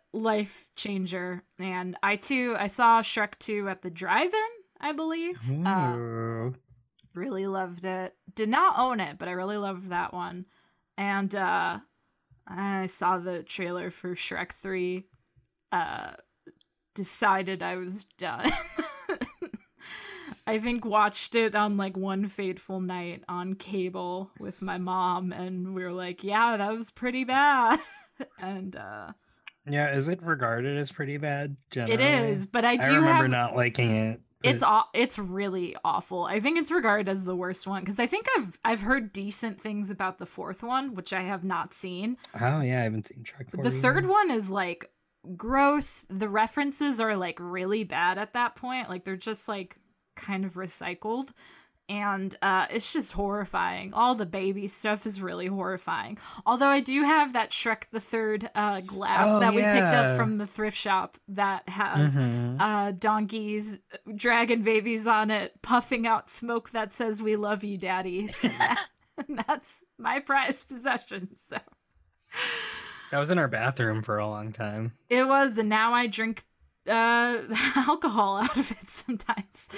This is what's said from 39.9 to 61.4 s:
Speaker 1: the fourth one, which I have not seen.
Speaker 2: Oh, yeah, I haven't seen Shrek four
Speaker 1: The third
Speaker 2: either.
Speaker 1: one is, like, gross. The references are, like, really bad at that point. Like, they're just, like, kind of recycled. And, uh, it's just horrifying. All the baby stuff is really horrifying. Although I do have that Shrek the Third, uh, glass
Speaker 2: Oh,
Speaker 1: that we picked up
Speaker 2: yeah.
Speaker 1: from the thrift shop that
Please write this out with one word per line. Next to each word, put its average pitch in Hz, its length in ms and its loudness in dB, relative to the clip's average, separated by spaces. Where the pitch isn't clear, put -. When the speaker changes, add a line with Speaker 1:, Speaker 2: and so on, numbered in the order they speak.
Speaker 1:
the 175 80 -12
fourth - 380 -10
one, 254 320 -2
which 185 160 -10
I 190 120 -2
have 185 200 -4
not 180 300 -2
seen. 196 420 -4
Speaker 2:
Oh, 139 220 2
yeah, 127 180 2
I 120 40 2
haven't 110 240 -2
seen - 180 -18
Shrek - 260 -16
four - 120 -4
Speaker 1:
The 247 80 2
third 269 340 2
Speaker 2:
either. - 20 2
Speaker 1:
one 392 240 6
is, 214 180 -2
like, 185 420 -4
gross. 269 720 2
The 190 200 -2
references 262 720 0
are, 220 160 2
like, 180 240 -4
really 185 420 -2
bad 175 340 2
at 208 140 -4
that 240 240 0
point. 254 320 -6
Like, 180 160 -8
they're 190 140 -6
just, 214 320 -8
like, 196 260 -8
kind 196 300 -4
of 180 80 -6
recycled. 190 800 -6
And, 196 540 -4
uh, 190 300 4
it's - 220 -4
just 262 180 -4
horrifying. 185 840 -2
All 247 220 4
the 214 100 -2
baby 196 420 -2
stuff 214 380 -2
is 196 160 -6
really 180 240 -6
horrifying. 185 720 -4
Although 254 260 6
I 277 100 6
do 269 240 2
have 294 300 6
that 226 180 0
Shrek - 400 -2
the 220 80 -4
Third, 220 560 -2
uh, 208 260 0
glass 196 480 2
Speaker 2:
Oh, 214 100 8
Speaker 1:
that 202 140 8
we 208 80 6
picked 190 320 6
up - 0 -
Speaker 2:
yeah. 135 220 6
Speaker 1:
from 214 240 2
the - 80 -4
thrift 214 300 -4
shop 190 500 0
that 196 420 -2